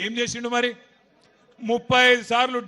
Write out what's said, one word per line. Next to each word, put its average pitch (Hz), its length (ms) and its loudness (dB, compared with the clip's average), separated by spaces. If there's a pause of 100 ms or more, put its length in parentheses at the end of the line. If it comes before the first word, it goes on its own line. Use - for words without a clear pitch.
ఏం 220 160 -6
చేసిండు? 233 340 -6
మరి 240 160 0 (880)
ముప్పై 240 420 0 (120)
ఐదు 233 180 -4
సార్లు 247 360 0